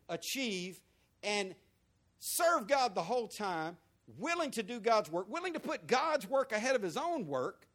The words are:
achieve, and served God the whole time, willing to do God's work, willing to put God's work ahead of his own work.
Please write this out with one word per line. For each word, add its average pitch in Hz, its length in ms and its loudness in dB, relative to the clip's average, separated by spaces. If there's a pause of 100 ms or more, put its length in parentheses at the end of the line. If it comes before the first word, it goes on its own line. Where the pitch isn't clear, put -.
(100)
achieve, 185 680 -4 (440)
and 202 320 0 (640)
served 330 500 2
God 254 260 2
the 185 80 0
whole 226 260 0
time, 170 500 -4 (400)
willing 320 340 0
to 226 100 -2
do 233 160 -6
God's 214 320 4
work, 175 200 -2
willing 339 240 -4
to 254 60 -2
put 220 260 -4
God's 269 420 2
work 262 240 2
ahead 240 240 2
of 214 60 2
his 180 160 -2
own 311 280 -2
work. 139 480 -4